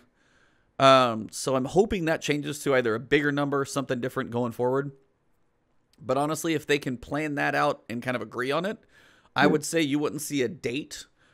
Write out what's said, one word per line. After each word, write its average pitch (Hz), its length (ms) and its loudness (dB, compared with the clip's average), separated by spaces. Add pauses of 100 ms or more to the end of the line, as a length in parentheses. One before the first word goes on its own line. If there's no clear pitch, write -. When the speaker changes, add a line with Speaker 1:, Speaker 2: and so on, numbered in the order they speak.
(800)
Speaker 1:
Um, 127 520 6
so - 240 -2
I'm 131 100 0
hoping 170 400 2
that 160 160 0
changes 147 420 -4
to 139 120 2
either 120 200 2
a 117 40 -2
bigger 147 320 2
number, 143 340 0
something 131 360 -4
different 127 300 -4
going 120 200 -2
forward. 131 400 0 (1120)
But 123 160 -2
honestly, 156 360 0
if 143 120 -2
they 147 140 2
can 131 180 -6
plan 147 380 -6
that 143 200 -2
out 147 340 0
and 117 120 -6
kind 123 140 -4
of 110 60 -4
agree 120 300 -6
on 165 140 0
it, 214 140 -6 (560)
I 135 80 4
Speaker 2:
Yeah. 147 40 6
Speaker 1:
would 147 180 2
say 165 160 0
you 147 180 2
wouldn't 147 220 -2
see 143 200 -2
a 120 60 0
date. 120 580 -8 (280)